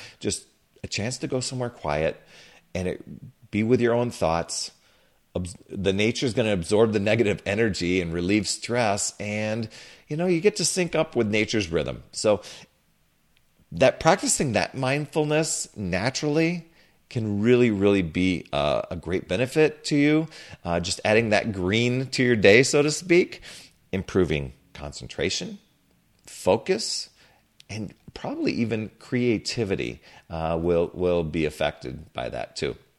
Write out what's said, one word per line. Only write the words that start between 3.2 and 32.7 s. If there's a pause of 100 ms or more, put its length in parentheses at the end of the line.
be
with
your
own
thoughts. (640)
Abs-, (100)
the
nature's
gonna
absorb
the
negative
energy
and
relieve
stress.
And, (400)
you
know,
you
get
to
sync
up
with
nature's
rhythm. (100)
So (1300)
that
practicing
that
mindfulness
naturally (400)
can
really,
really
be
a,
a
great
benefit
to
you. (340)
Uh,
just
adding
that
green
to
your
day,
so
to
speak, (500)
improving (200)
concentration, (720)
focus, (580)
and (180)
probably
even
creativity, (300)
uh,
will,
will
be
affected
by
that
too. (220)